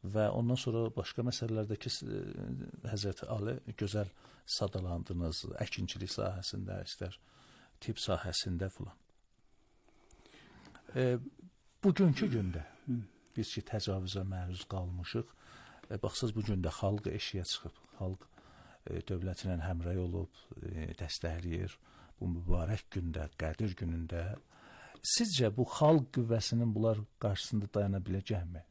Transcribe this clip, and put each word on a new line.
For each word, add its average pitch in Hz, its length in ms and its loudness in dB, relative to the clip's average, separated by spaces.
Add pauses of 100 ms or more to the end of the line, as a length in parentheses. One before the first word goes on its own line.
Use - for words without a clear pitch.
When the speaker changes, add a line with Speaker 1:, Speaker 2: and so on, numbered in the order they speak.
(140)
Speaker 1:
və 107 160 4
ondan 120 320 2
sonra 117 340 2
başqa - 300 -2
məsələlərdəki, 110 640 0
e, 107 340 -4 (720)
Həzrət 101 340 -4
Ali 117 320 -2 (160)
gözəl 104 320 0 (380)
sadalandınız, 87 1040 -2 (180)
əkinçilik 95 480 -4
sahəsində, 95 720 -4
istər - 320 -8 (640)
tibb 110 160 -4
sahəsində 92 720 0
filan. - 240 -10 (2000)
E, 127 220 4 (680)
bugünkü 185 480 6
gündə 92 300 2 (240)
Speaker 2:
Hı. 131 80 0 (420)
Speaker 1:
biz 110 160 -2
ki, - 160 -4
təcavüzə 95 560 -2
məruz 90 380 -4 (100)
qalmışıq, 90 640 -4 (560)
e, 98 100 -4
baxsız, 110 320 0
bu 107 160 0
gün 95 160 4
də 82 80 2
xalq 104 400 0
eşiyə 95 320 -4
çıxıb, - 380 -6 (160)
xalq, 95 260 -4 (640)
e, 90 220 -2
dövlətlə 90 560 0
həmrəy 87 340 0
olub, 87 320 0 (300)
e, 82 400 -4
dəstəkləyir. 85 720 -2 (460)
Bu 92 160 0
mübarək 87 560 2
gündə, 80 420 -2
Qədir 90 400 0
günündə 85 540 -2 (720)
sizcə 143 480 4
bu 120 160 2
xalq 151 480 8
qüvvəsinin 117 560 4
bunlar 107 320 4 (160)
qarşısında 101 540 2
dayana 98 260 2
biləcəkmi? 90 720 -2